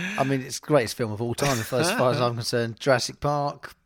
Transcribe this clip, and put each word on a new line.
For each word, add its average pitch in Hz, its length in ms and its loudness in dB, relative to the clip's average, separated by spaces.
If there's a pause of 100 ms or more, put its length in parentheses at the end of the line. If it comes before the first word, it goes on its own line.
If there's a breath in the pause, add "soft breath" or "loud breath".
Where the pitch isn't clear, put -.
(180)
I 135 60 2
mean, 135 180 2
it's 131 180 -10
the - 60 -18
greatest 131 300 2
film 110 160 -2
of 107 100 -6
all 120 120 -2
time, 139 240 0
as 110 80 -4
far 127 140 0
as, 175 120 2
far 127 180 2
as 117 100 0
I'm 120 140 2
concerned. 117 460 -2
Jurassic - 400 2
Park, 143 540 -4 (120)